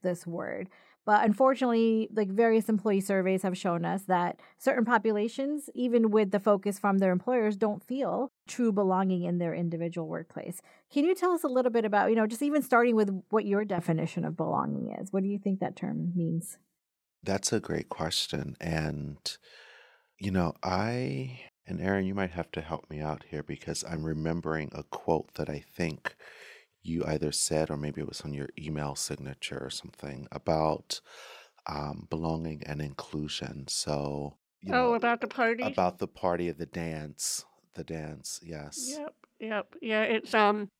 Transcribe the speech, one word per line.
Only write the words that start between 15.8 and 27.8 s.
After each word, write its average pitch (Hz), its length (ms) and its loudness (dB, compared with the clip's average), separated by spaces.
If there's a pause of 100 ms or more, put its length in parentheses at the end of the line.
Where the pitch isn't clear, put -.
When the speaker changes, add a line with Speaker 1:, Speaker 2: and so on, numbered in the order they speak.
Speaker 1:
means? 165 440 -2 (640)
Speaker 2:
That's - 280 0
a 113 80 2
great 78 300 -4
question. 73 720 -4
And 76 580 -2 (1000)
you 101 100 -2
know, 87 220 2 (100)
I, 123 760 -2 (240)
and 92 160 -6
Aaron, 95 240 0
you 98 100 -2
might 95 160 -2
have 85 200 -6
to 85 100 -6
help 78 280 -8
me 76 120 -8
out 76 280 -4
here 76 140 -6
because 76 400 -8
I'm 80 220 -6
remembering 80 680 -2
a - 100 -10
quote - 500 -2
that - 160 -4
I 73 100 -6
think - 560 -6 (680)
you 82 220 -4
either 78 260 -2
said 78 400 0
or 73 60 -4
maybe 73 240 -6